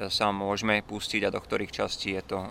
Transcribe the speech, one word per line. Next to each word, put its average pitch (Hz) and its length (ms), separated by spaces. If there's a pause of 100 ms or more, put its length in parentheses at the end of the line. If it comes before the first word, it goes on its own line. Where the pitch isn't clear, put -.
sa 101 240
môžeme 101 480
pustiť 104 480
a - 80
do 101 80
ktorých 104 320
častí 101 400
je 95 80
to 101 160 (120)